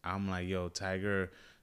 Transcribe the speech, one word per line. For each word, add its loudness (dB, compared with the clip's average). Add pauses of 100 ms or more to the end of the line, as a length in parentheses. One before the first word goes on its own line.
I'm 0
like, 0
"Yo, 0
Tiger 0 (320)